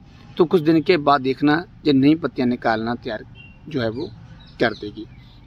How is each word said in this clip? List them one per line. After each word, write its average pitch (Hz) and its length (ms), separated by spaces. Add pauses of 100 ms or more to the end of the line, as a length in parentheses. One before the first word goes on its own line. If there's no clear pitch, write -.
(380)
तो 180 80
कुछ 170 160
दिन 160 200
के 180 160
बाद 143 240
देखना 135 320 (320)
ये 151 80
नई 139 220
पत्तियाँ 139 320
निकालना 117 480
तैयार 117 280 (440)
जो 151 140
है 113 80
वो 127 160 (540)
कर 113 140
देगी। 104 320 (420)